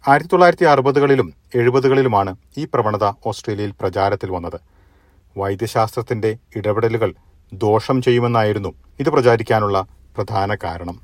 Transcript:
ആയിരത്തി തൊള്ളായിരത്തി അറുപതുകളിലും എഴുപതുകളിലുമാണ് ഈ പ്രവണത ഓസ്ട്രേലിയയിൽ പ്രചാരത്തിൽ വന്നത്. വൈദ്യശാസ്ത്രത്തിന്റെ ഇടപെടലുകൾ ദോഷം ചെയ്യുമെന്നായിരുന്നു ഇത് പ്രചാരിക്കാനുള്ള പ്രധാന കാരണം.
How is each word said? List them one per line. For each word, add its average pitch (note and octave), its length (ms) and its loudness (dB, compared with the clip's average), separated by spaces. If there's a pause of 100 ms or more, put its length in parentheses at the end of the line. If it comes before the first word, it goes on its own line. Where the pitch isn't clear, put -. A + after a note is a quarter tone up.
ആയിരത്തി D3 240 2
തൊള്ളായിരത്തി F3+ 320 4
അറുപതുകളിലും C3+ 680 2 (200)
എഴുപതുകളിലുമാണ് B2 800 2 (220)
ഈ D3+ 60 -6
പ്രവണത G#2+ 480 -2 (140)
ഓസ്ട്രേലിയയിൽ G#2 540 -6
പ്രചാരത്തിൽ G2 500 -2
വന്നത്. E2+ 300 -8 (760)
വൈദ്യശാസ്ത്രത്തിന്റെ A2 1000 -4 (180)
ഇടപെടലുകൾ A2 580 -2 (380)
ദോഷം G#2+ 500 0
ചെയ്യുമെന്നായിരുന്നു A2+ 720 0 (260)
ഇത് C3 100 4
പ്രചാരിക്കാനുള്ള A2 760 2 (280)
പ്രധാന G2+ 400 -4
കാരണം. F2 500 -10